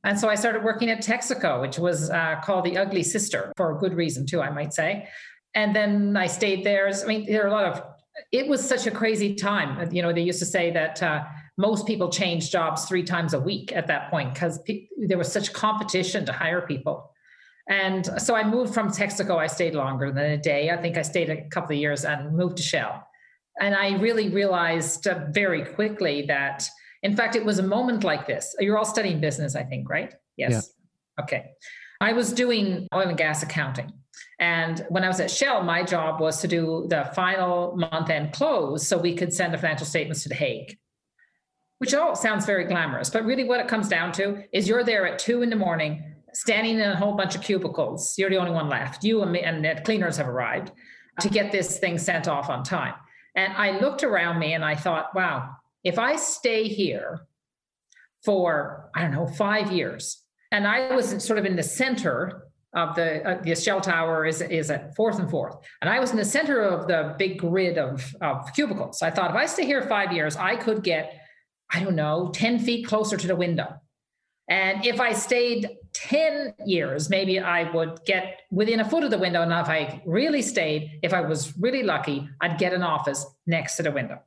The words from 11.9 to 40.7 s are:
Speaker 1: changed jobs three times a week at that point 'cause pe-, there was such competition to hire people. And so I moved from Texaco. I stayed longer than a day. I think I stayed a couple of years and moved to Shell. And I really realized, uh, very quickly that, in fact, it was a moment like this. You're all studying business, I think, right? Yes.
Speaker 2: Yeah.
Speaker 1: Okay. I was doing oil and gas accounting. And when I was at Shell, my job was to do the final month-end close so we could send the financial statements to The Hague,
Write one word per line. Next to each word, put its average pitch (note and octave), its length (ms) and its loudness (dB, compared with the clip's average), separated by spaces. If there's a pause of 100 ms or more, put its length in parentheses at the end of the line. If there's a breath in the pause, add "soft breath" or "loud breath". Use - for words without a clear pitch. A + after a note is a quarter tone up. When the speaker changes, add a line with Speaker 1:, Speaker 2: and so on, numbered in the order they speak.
Speaker 1:
changed F3 420 0
jobs D#3+ 340 0
three F#3 180 0
times E3 300 0
a C#3 60 0
week F3+ 360 -2
at E3+ 120 -2
that D3 220 -2
point C3+ 240 -2
'cause E3 260 -2
pe-, - 280 -6 (100)
there F#3+ 200 0
was E3 120 0
such G#3 220 -2
competition G#3 760 -2
to C#3 60 -4
hire E3+ 300 -2
people. D3 500 -6 (580 soft breath)
And F#3+ 360 0 (160)
so B3 140 2
I G#3+ 80 2
moved A3+ 300 2
from A3 160 2
Texaco. G3+ 480 0
I D#3 100 2
stayed E3 280 0
longer C3+ 360 -2
than C#3 200 0
a D3 60 0
day. D3 340 2
I F3 60 0
think E3+ 200 -2
I E3 40 0
stayed D#3 280 0
a D#3 200 -4
couple D#3 260 -2
of C#3+ 60 0
years D3 240 0
and D3 300 -2
moved F3 220 2
to E3+ 60 -4
Shell. A#2 420 -2 (540 soft breath)
And G3+ 160 2
I G3 220 2
really G#3+ 320 2
realized, F3 760 2
uh, E3+ 260 0
very F3+ 340 0
quickly F#3 640 -2
that, C#3 380 -2 (380 loud breath)
in G3+ 120 2
fact, A3 200 2
it A3 80 2
was G#3 160 2
a F#3 40 2
moment A3 420 2
like D3+ 200 0
this. - 340 -6
You're G#3 180 4
all G#3+ 80 2
studying F#3+ 340 0
business, D3 360 0
I C3+ 80 -2
think, C3 260 -8
right? - 240 -4 (240)
Yes. B2 360 0 (440)
Speaker 2:
Yeah. D3 60 -6
Speaker 1:
Okay. - 220 -4 (540 loud breath)
I G#3+ 140 2
was A#3 180 2
doing A3 640 2
oil F#3+ 140 2
and E3 80 0
gas D#3 260 0
accounting. C#3 480 -4 (480 loud breath)
And E3 480 0
when F#3 160 2
I F#3 60 2
was F3+ 100 0
at - 100 0
Shell, F#3 340 2
my E3+ 200 2
job D#3+ 380 0
was D#3+ 200 2
to F3+ 60 -2
do E3 420 0
the D3+ 240 0
final F3+ 600 0
month-end D#3+ 560 0
close E3 560 0
so F#3+ 100 2
we E3+ 160 2
could E3+ 200 -2
send E3+ 200 0
the D#3+ 40 -2
financial D3 280 -2
statements D3+ 380 -2
to C#3 60 -8
The B2+ 60 -4
Hague, B2 420 -4 (1000 soft breath)